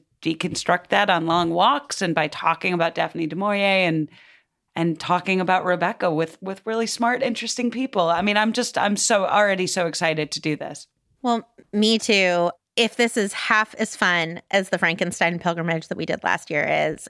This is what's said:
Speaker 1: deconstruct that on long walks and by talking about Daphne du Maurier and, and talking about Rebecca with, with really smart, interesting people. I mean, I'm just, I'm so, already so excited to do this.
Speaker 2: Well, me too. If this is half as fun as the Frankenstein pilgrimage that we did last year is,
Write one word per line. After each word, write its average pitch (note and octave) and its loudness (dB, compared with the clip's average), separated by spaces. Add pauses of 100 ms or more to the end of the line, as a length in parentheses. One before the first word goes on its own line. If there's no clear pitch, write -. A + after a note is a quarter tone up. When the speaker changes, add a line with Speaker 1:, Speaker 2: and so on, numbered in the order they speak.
(220)
Speaker 1:
deconstruct E3+ -2
that G3+ 2
on E3 2
long E3 2
walks A3+ 0
and E3+ 0
by D3+ 0
talking E3+ -2
about E3 0
Daphne E3 -4
du D#3+ -6
Maurier G3 2
and, D#3+ 0 (680)
and E3 0
talking F#3 0
about F3+ 2
Rebecca F3+ 0
with, D#3+ -2
with F#3+ -8
really A3+ -2
smart, A#3+ 0
interesting A#3+ -2
people. A3 0
I E3+ 0
mean, G#3 2
I'm G#3+ 2
just, B3 -2
I'm G#3 0
so, G3+ 2
already G3 2
so F3 0
excited D#3 -2
to - -6
do D3+ -2
this. D3 -12 (360)
Speaker 2:
Well, A#3+ 0 (240)
me G#3+ 4
too. F3+ 2 (260)
If A3+ 0
this A#3 2
is G3+ 0
half G#3+ 0
as - -4
fun E3+ 0
as F#3+ 0
the F#3 -2
Frankenstein F3 0
pilgrimage E3+ -2
that F3+ -6
we E3 -6
did D#3+ -4
last - -2
year D3 0 (240)
is, - -10